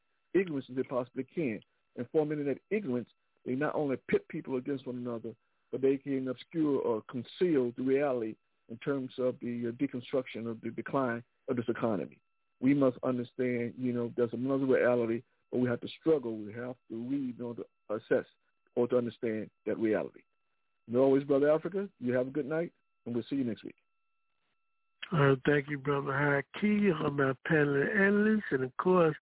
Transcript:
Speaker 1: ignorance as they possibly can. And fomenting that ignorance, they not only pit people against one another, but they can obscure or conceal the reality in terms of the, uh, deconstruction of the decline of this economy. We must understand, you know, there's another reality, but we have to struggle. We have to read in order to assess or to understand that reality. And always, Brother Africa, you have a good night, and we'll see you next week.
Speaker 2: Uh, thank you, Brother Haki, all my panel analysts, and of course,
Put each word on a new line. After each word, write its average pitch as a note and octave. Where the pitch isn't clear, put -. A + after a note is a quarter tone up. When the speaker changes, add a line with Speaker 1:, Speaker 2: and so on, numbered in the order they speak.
Speaker 1:
ignorance E3
as B2+
they C3
possibly B2+
can. B2
And A#2+
fomenting D3+
that C3+
ignorance, C3+
they B2
not C#3+
only C#3
pit -
people D3+
against C3
one B2
another, A#2
but C3
they C3+
can C3
obscure D3
or A2
conceal B2+
the C3
reality C3
in A#2
terms C3+
of B2+
the, A#2+
uh, A#2
deconstruction B2
of A2+
the A#2
decline A#2+
of C3
this A#2+
economy. A2+
We C3
must C3+
understand, B2
you B2+
know, A#2+
there's A#2+
another C3+
reality, A#2+
but B2
we B2
have A#2+
to -
struggle. B2
We G#2
have B2
to -
read C3+
in A#2+
order A#2+
to G#2+
assess A#2+
or A#2+
to B2
understand A2+
that G#2
reality. G2
And A#2
always, C3+
Brother C#3+
Africa, F3
you B2
have B2+
a C3
good C#3+
night, D#3
and A#2+
we'll A2+
see C#3
you C3+
next A2
week. -
Speaker 2:
Uh, C#3
thank D3
you, D3
Brother C#3
Haki, G#3
all D3+
my C#3
panel C#3+
analysts, G#3
and C3
of B2+
course, F3